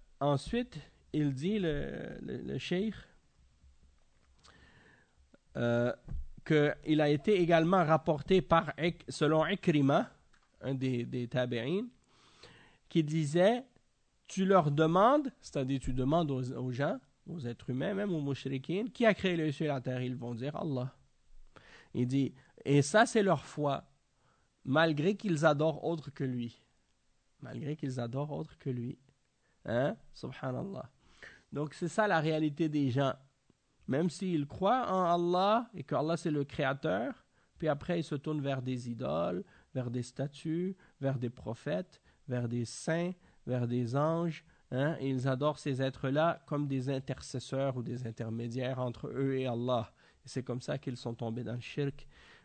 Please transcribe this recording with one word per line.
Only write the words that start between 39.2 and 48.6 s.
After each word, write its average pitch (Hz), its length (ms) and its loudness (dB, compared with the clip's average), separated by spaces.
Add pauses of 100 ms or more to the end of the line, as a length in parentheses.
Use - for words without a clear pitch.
vers 123 160 -4
des 123 120 -2
statues, 160 760 -4 (240)
vers 135 180 0
des 120 120 -2
prophètes, - 720 -8 (260)
vers 123 220 -2
des 120 160 -2
saints, 170 480 -2 (340)
vers 123 200 0
des 120 300 0
anges, 160 480 0 (260)
hein, 143 300 0
et 135 80 -2
ils 131 180 0
adorent 139 320 0
ces 131 220 -4
êtres-là 139 640 0
comme 147 200 -2
des 135 240 -2
intercesseurs 135 880 -4
ou 120 40 -6
des 120 240 -6
intermédiaires 117 720 -4